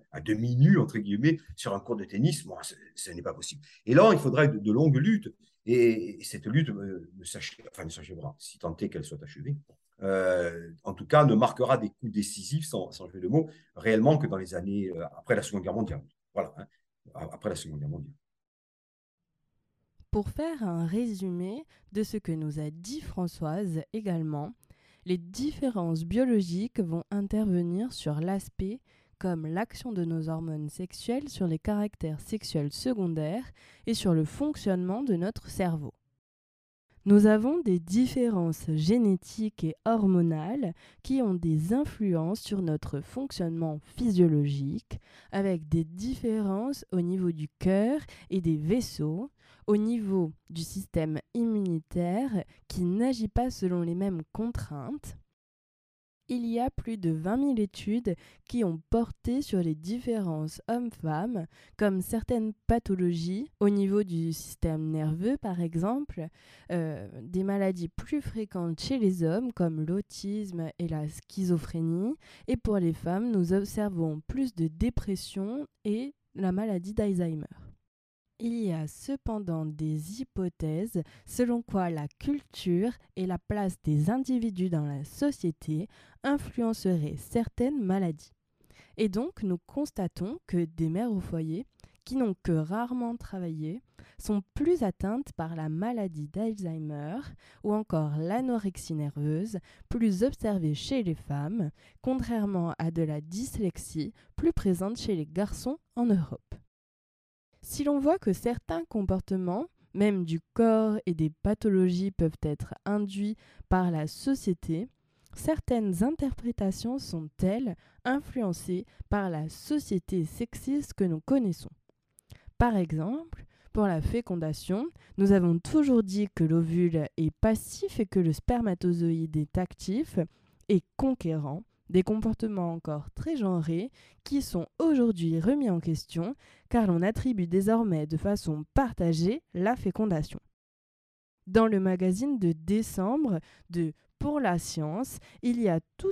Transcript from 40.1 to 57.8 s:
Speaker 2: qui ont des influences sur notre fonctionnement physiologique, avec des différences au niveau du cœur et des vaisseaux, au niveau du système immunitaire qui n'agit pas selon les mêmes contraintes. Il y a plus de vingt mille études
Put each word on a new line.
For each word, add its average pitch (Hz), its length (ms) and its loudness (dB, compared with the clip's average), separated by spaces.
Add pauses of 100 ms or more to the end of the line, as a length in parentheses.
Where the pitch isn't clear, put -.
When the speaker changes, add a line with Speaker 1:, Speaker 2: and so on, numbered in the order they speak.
Speaker 2:
qui 262 180 2
ont 202 120 2
des 165 380 0
influences 202 680 0
sur 196 220 -4
notre 151 380 -2
fonctionnement 165 840 -4
physiologique, 151 1120 2 (320)
avec 185 380 -2
des 165 160 2
différences 214 1080 -2
au 180 100 0
niveau 180 300 0
du 151 180 -4 (120)
cœur 214 400 2 (280)
et 190 120 0
des 165 160 2
vaisseaux, 165 720 -2 (380)
au 208 80 6
niveau 202 560 2 (180)
du 165 120 -8
système 160 560 -4 (140)
immunitaire 196 1120 0 (220)
qui - 180 -4
n'agit 220 440 0
pas 254 220 0
selon 180 320 -2
les 170 120 -2
mêmes 185 280 -2 (100)
contraintes. 220 840 -8 (1120)
Il 247 160 -4
y 233 140 -2
a 254 120 0
plus - 280 -6
de 175 120 0
vingt 165 260 0
mille 269 240 2
études 208 560 -2 (320)